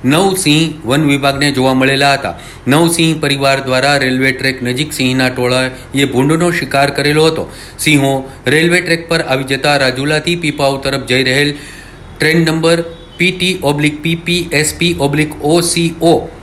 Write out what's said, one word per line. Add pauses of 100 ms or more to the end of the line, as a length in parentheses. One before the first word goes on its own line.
નવ
સિંહ (220)
વન
વિભાગને
જોવા
મળેલા
હતા. (320)
નવ (120)
સિંહ
પરિવાર
દ્વારા
રેલવે
ટ્રેક
નજીક
સિંહના
ટોળાએ
ભૂંડનો
શિકાર
કરેલો
હતો. (340)
સિંહો (340)
રેલવે
ટ્રેક
પર
આવી
જતા
રાજુલાથી
પીપાવ (100)
તરફ
જઈ
રહેલ (600)
ટ્રેન
નંબર (400)
પી
ટી
ઓબ્લિક
પી
પી (100)
એસ
પી
ઓબ્લિક (120)
ઓ (120)
સી (220)
ઓ (280)